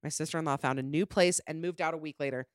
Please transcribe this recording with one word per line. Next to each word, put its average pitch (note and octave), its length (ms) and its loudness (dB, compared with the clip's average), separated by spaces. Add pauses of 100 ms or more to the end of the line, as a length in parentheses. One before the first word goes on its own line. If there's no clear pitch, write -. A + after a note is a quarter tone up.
My C#3+ 60 -6
sister-in-law D3+ 500 -2
found C3+ 220 0
a C3 40 -4
new D3+ 220 0
place F3+ 400 4
and D#3+ 160 -6
moved F3 200 -4
out D#3+ 120 0
a E3 40 -6
week D#3 220 -10
later. C3 360 -2